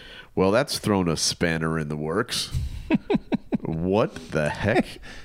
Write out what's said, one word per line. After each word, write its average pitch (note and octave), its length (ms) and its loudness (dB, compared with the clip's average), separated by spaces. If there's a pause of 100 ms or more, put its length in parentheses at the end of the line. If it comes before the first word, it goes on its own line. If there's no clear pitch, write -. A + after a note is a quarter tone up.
(340)
"Well, F#2 160 4
that's A#2 280 2
thrown F#2+ 320 4
a D#2 80 0
spanner D#2+ 600 0
in D2+ 120 -2
the D2+ 60 -4
works." D#2+ 540 -2 (380)
<laughs> - 100 4 (640)
What F#2 720 0
the D2+ 160 2
heck - 520 0 (240)